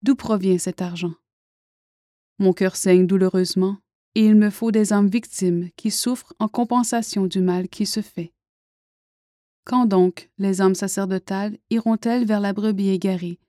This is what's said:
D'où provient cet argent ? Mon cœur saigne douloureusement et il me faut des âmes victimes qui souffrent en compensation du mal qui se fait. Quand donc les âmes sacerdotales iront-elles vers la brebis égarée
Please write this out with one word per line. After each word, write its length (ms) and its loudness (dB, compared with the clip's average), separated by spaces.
D'où 140 2
provient 420 0
cet 220 -6
argent ? 340 -6
Mon 140 4
cœur 220 0
saigne 320 4
douloureusement 720 0
et 100 2
il 100 6
me 160 6
faut 200 -4
des 220 2
âmes 160 2
victimes 680 -2
qui 140 -4
souffrent 480 -6
en 100 -2
compensation 760 -2
du 140 -2
mal 280 0
qui 180 -4
se 140 -6
fait. 320 -12
Quand 200 0
donc 540 2
les 240 -2
âmes 120 4
sacerdotales 840 -6
iront-elles 560 0
vers 160 0
la 120 -2
brebis 360 -2
égarée 500 -2